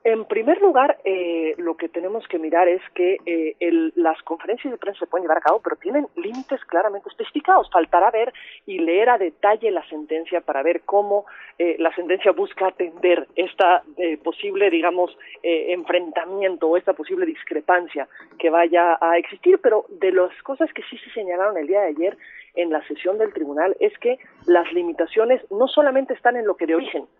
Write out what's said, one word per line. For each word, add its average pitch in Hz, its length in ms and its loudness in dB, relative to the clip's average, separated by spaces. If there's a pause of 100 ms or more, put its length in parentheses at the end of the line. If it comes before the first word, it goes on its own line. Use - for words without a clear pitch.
en 226 180 0
primer 233 380 0
lugar, 294 420 4
eh, 170 540 -2
lo 165 180 -4
que 165 140 -8
tenemos 190 400 -8
que 170 100 -4
mirar 170 300 2
es 180 120 0 (140)
que, 185 300 0
eh, 165 340 -4
el, 165 380 0
las 160 240 0
conferencias 240 500 -8
de 233 60 -10
prensa 196 220 -10
se 175 80 -6
pueden 180 180 -4
llevar 160 140 2
a - 20 -2
cabo, 180 200 2
pero - 140 -6
tienen 277 400 -2
límites 233 480 -8
claramente 202 460 -4
especificados. - 600 0
Faltará 180 400 4
ver 233 240 0 (320)
y 190 140 -8
leer 180 300 2
a 240 80 4
detalle 202 520 0
la 170 200 -4
sentencia 160 500 -6
para 139 240 -4
ver 170 220 0
cómo, 202 400 0 (340)
eh, 170 200 0
la 165 160 0
sentencia 185 360 0
busca 190 360 -2
atender 175 680 -2
esta, 180 480 2 (140)
eh, 165 180 -2
posible, 196 540 -2
digamos, 170 480 0 (260)
eh, 170 300 0
enfrentamiento 175 960 -2
o 170 80 4
esta 185 160 0
posible 175 320 -6
discrepancia 160 840 -2 (320)
que 170 100 2
vaya 170 520 4
a 170 160 2
existir. 269 420 2
Pero 214 300 2
de 185 240 -2
las 180 180 2 (120)
cosas 269 280 -4
que - 180 -12
sí 247 80 -16
se - 140 -20
señalaron 190 460 -2
el 147 100 -4
día 196 140 2
de 190 60 2
ayer 165 300 -2 (380)
en 175 160 -2
la 156 160 -2
sesión 190 300 -4
del 214 160 -2
tribunal 165 480 -2
es 208 180 2
que 247 180 -2 (280)
las 175 260 4
limitaciones 175 680 0 (100)
no 220 160 2
solamente 269 460 2
están 247 240 0
en 220 100 -4
lo 190 80 0
que 170 100 -4
de 160 100 2
origen 165 300 -4 (140)